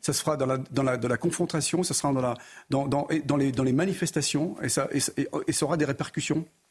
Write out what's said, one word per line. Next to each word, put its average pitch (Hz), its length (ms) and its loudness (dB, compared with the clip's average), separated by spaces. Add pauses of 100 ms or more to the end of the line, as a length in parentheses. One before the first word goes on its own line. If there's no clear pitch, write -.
ça - 120 -2
se - 100 0
fera 156 140 0
dans 135 100 0
la, 131 120 0
dans 135 240 -2
la, 127 140 2
dans 120 120 -2
la 120 100 2
confrontation, 170 640 0
ça 165 120 -2
sera 143 180 2
dans 131 80 0
la, 123 140 0 (360)
dans, 139 180 2
dans, 143 200 0
et 156 120 0
dans 143 160 0
les, 139 160 4
dans 131 120 2
les 127 80 4
manifestations. 165 880 0
Et 139 60 -2
ça, 135 240 0
et, 143 60 2 (220)
et, 131 80 0 (180)
et 160 60 0
ça - 140 0
aura 156 100 0
des 151 80 2
répercussions. 147 600 -2 (240)